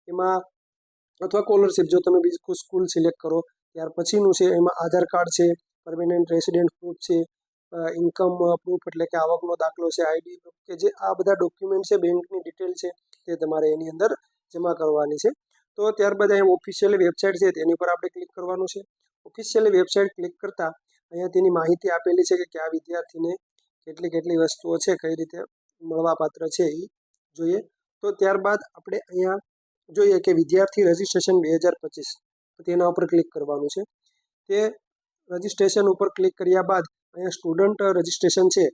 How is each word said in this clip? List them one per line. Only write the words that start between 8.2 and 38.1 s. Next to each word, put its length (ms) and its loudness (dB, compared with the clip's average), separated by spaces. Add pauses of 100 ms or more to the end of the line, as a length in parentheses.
પ્રૂફ 300 -6
એટલે 180 -6
કે 120 -6
આવકનો 380 -2
દાખલો 340 -4
છે, 140 -4
આઈ 160 -2
ડી 180 -14
પ્રૂફ 180 -20 (120)
કે 100 -12
જે 120 -2
આ 240 -4
બધા 200 0
ડોક્યુમેન્ટ 500 -4 (100)
છે, 40 4
બેંકની 440 -4
ડિટેલ 320 -10
છે, 160 -10 (380)
તે 100 -6
તમારે 320 -2
એની 200 -2
અંદર 200 -2 (460)
જમા 180 -4
કરવાની 440 -2
છે. 140 0 (460)
તો 140 -2
ત્યારબાદ 400 0
અહીંયા 220 4
ઓફિશિયલ 440 0
વેબસાઇટ 380 0
છે, 160 2
તેની 300 0
પર 80 -2
આપણે 200 -4
ક્લિક 280 -14
કરવાનું 300 -6
છે. 140 -12 (440)
ઓફિશિયલ 480 0
વેબસાઇટ 360 2
ક્લિક 320 -10
કરતાં 300 -6 (400)
અહીંયા 180 -6
તેની 220 4
માહિતી 380 0
આપેલી 340 2
છે 140 2
કે 80 -8
કયા 280 -10
વિદ્યાર્થીને 640 -8 (500)
કેટલી 240 -10
કેટલી 280 -2
વસ્તુઓ 400 0
છે, 180 0
કઈ 200 -4
રીતે 240 -8 (440)
મળવાપાત્ર 640 -4
છે, 180 -2
એ 220 -4 (500)
જોઈએ. 240 -2 (400)
તો 120 -4
ત્યારબાદ 460 0 (160)
આપણે 240 -12
અહીંયા 380 -2 (520)
જોઈએ 320 4
કે 120 4
વિદ્યાર્થી 500 2
રજિસ્ટ્રેશન 580 2
બે 140 2
હજાર 180 2 (100)
પચીસ, 220 -14 (600)
તેના 200 2
ઉપર 200 0
ક્લિક 280 2
કરવાનું 340 -6
છે. 140 -8 (640)
તે 200 0 (600)
રજિસ્ટ્રેશન 520 0
ઉપર 260 2
ક્લિક 300 0
કર્યા 240 2
બાદ 200 0 (320)
અહીંયા 140 -8
સ્ટુડન્ટ 540 0
રજિસ્ટ્રેશન 640 2